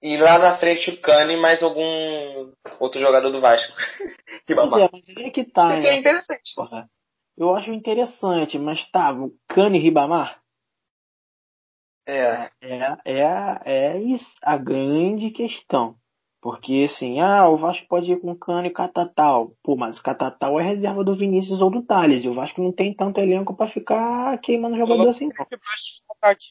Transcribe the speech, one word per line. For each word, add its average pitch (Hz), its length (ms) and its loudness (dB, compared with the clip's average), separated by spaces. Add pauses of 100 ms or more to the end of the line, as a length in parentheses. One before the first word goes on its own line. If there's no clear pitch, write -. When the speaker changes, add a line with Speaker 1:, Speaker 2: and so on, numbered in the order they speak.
Speaker 1:
E 151 160 -4
lá 165 220 8
na 180 180 4
frente 170 320 0
o 175 120 -12
Cano 151 300 4
e 165 100 -2
mais 165 200 4
algum 156 880 -4 (280)
outro 131 220 -4
jogador 135 300 4
do 135 100 -4
Vasco. 117 340 4
<laughs> - 720 -14
Ribamar. - 240 2
Speaker 2:
Pois 214 120 6
é, 180 80 4
mas 180 260 -20
aí 240 80 -12
é 254 40 -8
que 254 140 -4
tá, 180 300 2
Speaker 1:
Isso 311 80 -2
seria 285 120 4
Speaker 2:
né? 269 60 0
Speaker 1:
interessante. 294 560 -2
Speaker 2:
Porra, - 340 -12 (480)
eu 175 180 2
acho 208 160 -6
interessante, 214 880 -4
mas 151 340 -6
tá, 139 220 2
o 131 180 -8 (160)
Cano 196 280 4
e 170 40 6
Ribamar? 156 600 2 (1700)
Speaker 1:
É. 120 420 -2 (120)
Speaker 2:
É, 131 440 -6
é, - 80 -4
é, 175 520 -2
é 135 340 0
isso, 247 320 -6 (100)
a 151 160 0
grande 156 760 -2
questão. 135 640 -4 (460)
Porque, 131 480 -2
assim, 131 300 -8
ah, 190 300 4
o 160 80 4
Vasco 170 320 -4
pode 175 240 -2
ir 180 80 -4
com 175 120 -8
Cano 175 320 -6
e 175 60 -4
Catatal. 156 800 0 (100)
Pô, 143 140 -2
mas 117 220 -6
o - 60 -20
Catatal 135 540 -4
é 165 60 0
reserva 196 400 -2
do 196 100 0
Vinícius 190 460 -2
ou 190 100 4
do 240 160 -6
Thales. 156 380 2
E 127 60 -2
o 123 40 -4
Vasco 135 300 -6
não 180 80 -2
tem 190 240 -2
tanto 196 240 -4
elenco 190 340 0
pra 220 140 -2
ficar 240 720 -4
queimando 233 380 -2
jogador 233 220 2
Speaker 3:
Coloca 233 100 6
Speaker 2:
assim, 247 160 -4
não. 302 80 -4
Speaker 3:
o - 20 -16
Felipe 262 220 -14
Bastos - 500 -12
no 214 80 -16
ataque. 202 360 2